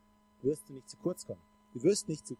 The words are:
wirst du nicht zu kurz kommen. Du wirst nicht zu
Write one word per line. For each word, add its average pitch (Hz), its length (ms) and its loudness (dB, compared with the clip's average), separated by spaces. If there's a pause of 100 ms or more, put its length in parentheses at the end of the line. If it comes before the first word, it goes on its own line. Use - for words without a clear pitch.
(420)
wirst 147 260 0
du 143 60 -14
nicht 131 140 -16
zu - 100 -18
kurz - 280 -2
kommen. - 160 -10 (300)
Du 120 100 -8
wirst 196 260 4
nicht 156 180 -4
zu 123 140 -8